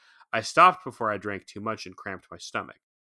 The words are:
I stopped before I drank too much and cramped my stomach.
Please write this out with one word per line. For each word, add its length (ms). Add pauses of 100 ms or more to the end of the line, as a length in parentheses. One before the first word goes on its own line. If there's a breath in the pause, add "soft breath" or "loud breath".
(320 soft breath)
I 100
stopped 420
before 280
I 60
drank 300
too 140
much 260
and 100
cramped 320
my 80
stomach. 400 (420)